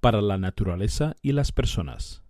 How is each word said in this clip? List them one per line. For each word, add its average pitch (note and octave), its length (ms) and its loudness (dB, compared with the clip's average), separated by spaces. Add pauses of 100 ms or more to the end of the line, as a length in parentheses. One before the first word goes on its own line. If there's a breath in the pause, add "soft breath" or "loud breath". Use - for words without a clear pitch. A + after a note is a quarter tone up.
para A2 220 4
la G2 160 2
naturaleza F#2+ 800 -2
y C#3 120 -2
las C#3+ 200 2
personas. - 760 -4